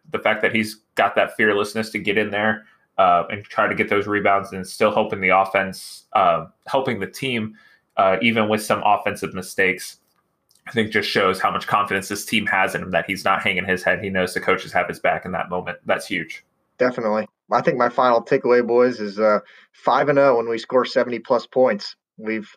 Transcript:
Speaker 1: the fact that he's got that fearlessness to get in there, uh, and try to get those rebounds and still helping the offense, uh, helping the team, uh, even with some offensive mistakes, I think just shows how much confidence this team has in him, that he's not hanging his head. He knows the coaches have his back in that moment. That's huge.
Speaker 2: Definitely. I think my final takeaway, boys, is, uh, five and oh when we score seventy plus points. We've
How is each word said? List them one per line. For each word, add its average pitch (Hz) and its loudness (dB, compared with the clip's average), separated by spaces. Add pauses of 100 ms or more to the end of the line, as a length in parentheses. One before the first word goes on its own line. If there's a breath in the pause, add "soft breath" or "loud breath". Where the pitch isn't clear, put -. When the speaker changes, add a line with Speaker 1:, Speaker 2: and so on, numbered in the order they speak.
(100)
Speaker 1:
the 104 -6
fact 107 0
that 110 0
he's 107 -2 (180)
got 101 2
that - 2
fearlessness 104 0
to 110 -6
get 101 -2
in 104 0
there, 107 -2 (320 soft breath)
uh, 87 4
and 101 -10
try 107 -2
to 95 -4
get 104 -2
those 101 2
rebounds 98 0
and 92 -10
still 107 0
helping 107 0
the 92 0
offense, 95 0
uh, 85 2 (200)
helping 131 -2
the 95 -4
team, 113 -6 (420 soft breath)
uh, 95 4
even 113 2
with 107 0
some 107 0
offensive 101 0
mistakes, - -4 (720)
I - -16
think 110 -2
just 104 0
shows 95 0
how 104 0
much 95 -6
confidence 101 -2
this 101 -8
team 104 -2
has 95 0
in 85 -6
him, 92 -8
that 82 -2
he's 95 -6
not 95 0
hanging 92 -2
his 92 -2
head. 90 0
He 98 -6
knows 92 -2
the - -4
coaches - -2
have 90 0
his - -10
back 82 0
in 90 -8
that 85 -6
moment. 87 -6
That's 95 -2
huge. - -8 (340)
Speaker 2:
Definitely. 110 -2 (240)
I 123 2
think 151 0
my 120 2
final 120 2
takeaway, 123 2
boys, 120 2
is, 101 -6
uh, 107 4 (320 soft breath)
five 139 0
and 139 4
oh 139 6
when 117 0
we 113 -2
score 123 0
seventy 120 -2
plus 117 0
points. 123 0 (240)
We've 110 -6